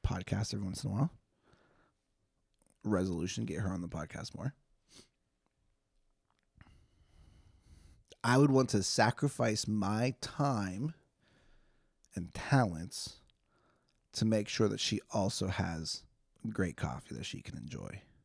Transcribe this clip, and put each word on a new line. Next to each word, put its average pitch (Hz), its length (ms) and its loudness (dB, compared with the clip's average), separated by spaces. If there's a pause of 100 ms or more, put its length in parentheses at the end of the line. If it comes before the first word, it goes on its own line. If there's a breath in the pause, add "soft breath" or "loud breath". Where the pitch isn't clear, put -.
podcast 98 460 0
every 101 140 -4
once 95 180 -6
in 98 60 -2
a - 20 -2
while, 139 180 2 (1700 soft breath)
resolution, 95 640 0
get 90 140 -6
her 101 100 -2
on 92 100 -4
the 90 80 -6
podcast - 480 -10
more. 135 160 -6 (3750 loud breath)
I 123 140 6
would 143 140 8
want 131 200 6
to 101 120 4
sacrifice 117 840 2
my 107 540 0
time 120 720 -2 (1200 soft breath)
and 87 200 -6
talents 95 840 0 (920)
to - 140 0
make 110 240 2
sure 107 180 4
that 104 120 -2
she - 200 0 (120)
also 101 340 0
has 85 560 -4 (480)
great 95 260 -2
coffee - 380 -6
that 58 100 -8
she - 160 -10
can - 160 -14
enjoy. - 460 -12 (220)